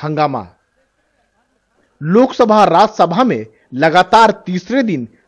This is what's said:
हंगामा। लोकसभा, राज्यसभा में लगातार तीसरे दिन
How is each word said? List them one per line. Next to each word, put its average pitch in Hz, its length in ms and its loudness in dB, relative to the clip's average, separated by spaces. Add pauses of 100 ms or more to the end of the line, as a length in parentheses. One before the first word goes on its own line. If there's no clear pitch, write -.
हंगामा। 147 440 -6 (1600)
लोकसभा, 214 600 2
राज्यसभा 185 600 0
में 131 220 -2 (280)
लगातार 180 580 2
तीसरे 214 520 -6
दिन 147 240 -6 (200)